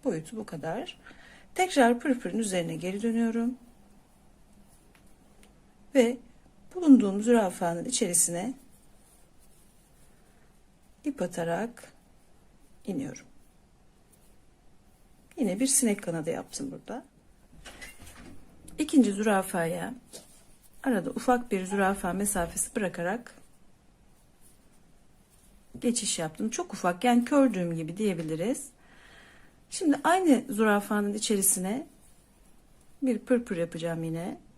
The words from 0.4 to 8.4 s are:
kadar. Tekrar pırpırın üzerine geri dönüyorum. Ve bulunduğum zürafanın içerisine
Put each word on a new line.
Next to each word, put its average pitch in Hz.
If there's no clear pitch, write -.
kadar. 170
Tekrar 262
pırpırın 247
üzerine 180
geri 185
dönüyorum. 233
Ve 247
bulunduğum 214
zürafanın 185
içerisine 175